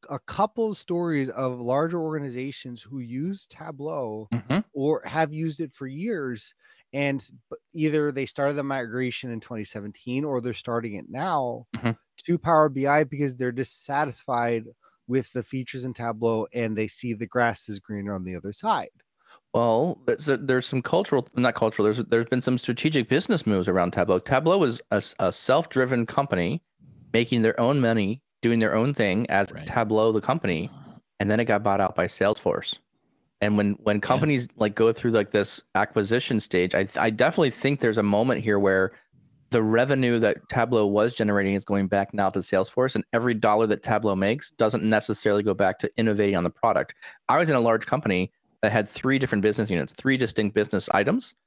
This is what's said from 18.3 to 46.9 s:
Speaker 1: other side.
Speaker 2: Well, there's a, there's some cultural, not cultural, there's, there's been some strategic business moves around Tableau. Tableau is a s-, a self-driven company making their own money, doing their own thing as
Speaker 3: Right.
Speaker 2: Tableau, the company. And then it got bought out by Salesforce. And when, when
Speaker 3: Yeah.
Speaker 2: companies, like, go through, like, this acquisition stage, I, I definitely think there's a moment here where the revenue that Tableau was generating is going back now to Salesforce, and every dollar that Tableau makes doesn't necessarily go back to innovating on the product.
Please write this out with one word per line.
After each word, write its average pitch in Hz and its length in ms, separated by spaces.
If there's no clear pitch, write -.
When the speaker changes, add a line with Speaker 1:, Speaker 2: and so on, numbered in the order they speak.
Speaker 1:
other 92 180
side. 190 360
Speaker 2:
Well, 120 520
there's 123 240
a, 135 80
there's 127 300
some 131 140
cultural, 156 540
not 123 200
cultural, 110 300
there's, 107 200
there's 117 200
been 127 160
some 127 160
strategic 131 520
business 156 380
moves 95 200
around 90 240
Tableau. 92 280
Tableau 165 440
is 123 180
a 107 40
s-, - 240
a 92 120
self-driven 131 720
company 117 560
making 117 300
their 110 160
own 127 200
money, 113 420
doing 117 180
their 98 160
own 127 180
thing 98 360
as 98 220
Speaker 3:
Right. - 140
Speaker 2:
Tableau, 110 460
the 107 100
company. 95 480
And 101 120
then 110 80
it 117 60
got 107 180
bought 98 160
out 95 160
by 87 120
Salesforce. - 720
And 104 160
when, 101 160
when 104 140
Speaker 3:
Yeah. 104 40
Speaker 2:
companies, 135 560
like, 104 180
go 113 160
through, 117 200
like, 107 200
this 101 300
acquisition 107 640
stage, 92 360
I, 98 120
I 113 120
definitely 127 420
think 139 280
there's 113 180
a 107 60
moment 110 400
here 104 160
where 95 320
the 120 120
revenue 120 560
that - 300
Tableau 117 380
was 107 280
generating 101 380
is 98 100
going 98 240
back 98 260
now 101 180
to 98 80
Salesforce, 101 560
and 110 80
every 117 200
dollar 110 340
that 104 160
Tableau 107 320
makes 101 360
doesn't 110 320
necessarily 107 600
go 104 100
back 95 260
to - 180
innovating 104 380
on 87 80
the 85 60
product. 92 460